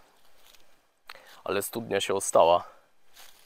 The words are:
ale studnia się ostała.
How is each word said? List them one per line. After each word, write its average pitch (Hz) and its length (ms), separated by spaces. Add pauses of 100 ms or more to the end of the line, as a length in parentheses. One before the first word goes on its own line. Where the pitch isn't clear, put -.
(1400)
ale 98 180
studnia 110 400
się - 120
ostała. 87 500 (840)